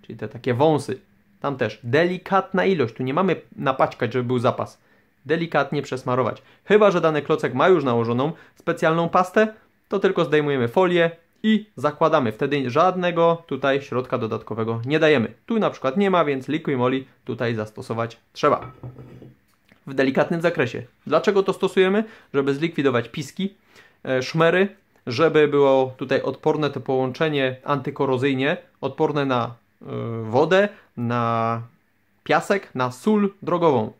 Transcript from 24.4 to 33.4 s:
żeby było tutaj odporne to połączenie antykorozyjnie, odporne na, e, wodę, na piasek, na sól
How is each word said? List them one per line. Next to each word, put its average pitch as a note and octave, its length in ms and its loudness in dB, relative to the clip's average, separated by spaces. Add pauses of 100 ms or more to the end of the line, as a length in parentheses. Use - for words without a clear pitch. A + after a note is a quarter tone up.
żeby D3+ 400 4
było C3+ 500 4
tutaj C3+ 240 -2
odporne D3+ 480 -2
to C3 100 -6
połączenie C3 840 -2
antykorozyjnie, C#3 960 -2 (240)
odporne C#3+ 440 -2
na, A#2+ 300 -2 (260)
e, - 40 -20 (380)
wodę, E3 460 2 (280)
na A#2 640 -2 (640)
piasek, E3+ 520 0
na B2+ 160 -2
sól G3+ 500 0